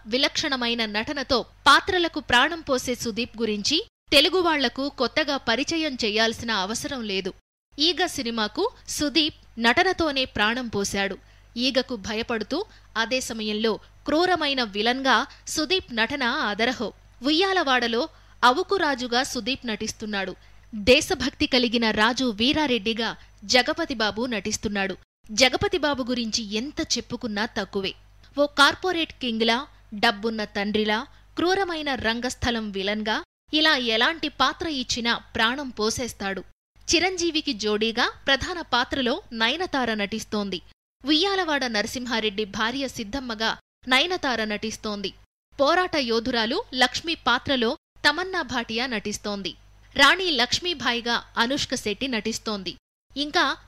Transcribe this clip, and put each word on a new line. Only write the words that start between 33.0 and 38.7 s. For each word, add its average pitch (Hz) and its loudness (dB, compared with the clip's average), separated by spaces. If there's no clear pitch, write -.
ఇలా 311 6
ఎలాంటి 254 0
పాత్ర 302 0
ఇచ్చినా 240 -2
ప్రాణం 240 -2
పోసేస్తాడు. 214 -4
చిరంజీవికి 330 0
జోడీగా 220 0
ప్రధాన 285 0
పాత్రలో 262 0